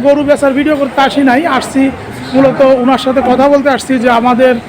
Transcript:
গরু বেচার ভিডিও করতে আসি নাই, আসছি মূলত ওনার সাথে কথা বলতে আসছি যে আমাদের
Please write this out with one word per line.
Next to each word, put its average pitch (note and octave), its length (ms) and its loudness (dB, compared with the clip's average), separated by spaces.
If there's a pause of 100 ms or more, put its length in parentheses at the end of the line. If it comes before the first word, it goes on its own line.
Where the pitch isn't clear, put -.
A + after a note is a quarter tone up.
গরু C#4+ 180 2
বেচার C#4 280 0
ভিডিও D4 240 0
করতে C#4 240 -4
আসি C4+ 200 0 (100)
নাই, C4 160 2
আসছি C4+ 360 -2 (520)
মূলত C4 260 2 (220)
ওনার B3+ 220 0
সাথে C4 160 0 (100)
কথা C4 180 2
বলতে C#4+ 220 2
আসছি C4 280 -4
যে A#3+ 120 0
আমাদের B3 440 2 (140)